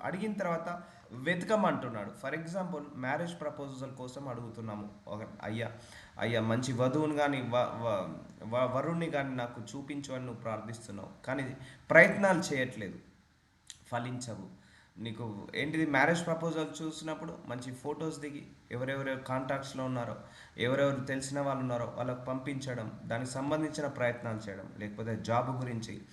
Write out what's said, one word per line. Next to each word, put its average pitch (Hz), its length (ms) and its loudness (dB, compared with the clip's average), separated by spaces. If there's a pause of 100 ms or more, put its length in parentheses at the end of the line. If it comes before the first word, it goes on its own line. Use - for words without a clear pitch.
అడిగిన 196 300 -2
తర్వాత 175 480 -2 (300)
వెతకమంటున్నాడు. 143 1000 2
For 147 340 -4
example, 165 380 -4 (140)
మ్యారేజ్ 147 460 -2
ప్రపోజల్ 135 540 -6
కోసం 131 320 -8
అడుగుతున్నాము, 110 640 -6 (180)
ఒక, 104 140 -6 (220)
"అయ్యా, 110 280 -2 (480)
అయ్యా, 113 220 4
మంచి 120 320 4
వధువుని 147 420 4
కానీ 143 260 4
వ-, 117 140 0
వ-, 104 600 2 (280)
వ-, 120 340 2
వరుణ్ణి 165 320 2
కానీ 135 260 0
నాకు 120 260 -4
చూపించు" 139 520 -6
అని 127 120 -4
నువ్వు 117 160 -8
ప్రార్థిస్తున్నావు, 107 840 -6
కానీ 131 320 -2 (320)
ప్రయత్నాలు 175 500 10
చేయట్లేదు, 123 600 -2 (920)
ఫలించవు. 120 680 -4 (380)
నీకు 110 580 -6
ఏంటిది, 156 300 2
మ్యారేజ్ 147 400 6
ప్రపోజల్ 160 420 2 (140)
చూసినప్పుడు 156 560 -4 (100)
మంచి 127 240 -6
ఫొటోస్ 147 480 -4
దిగి, 143 280 -8 (240)
ఎవరెవరు 135 440 -2
కాంటాక్ట్స్లో 131 720 -2
ఉన్నారో, 117 300 -2 (420)
ఎవరెవరు 135 420 4
తెలిసిన 135 420 -2
వాళ్ళు 135 200 2
ఉన్నారో 120 360 0
వాళ్ళకు 123 280 -2
పంపించడం, 131 800 -4
దానికి 123 260 -2
సంబంధించిన 147 560 0
ప్రయత్నాలు 117 640 0
చేయడం, 98 280 -10
లేకపోతే 107 440 -4
జాబ్ 127 360 2
గురించి. 117 440 -4 (120)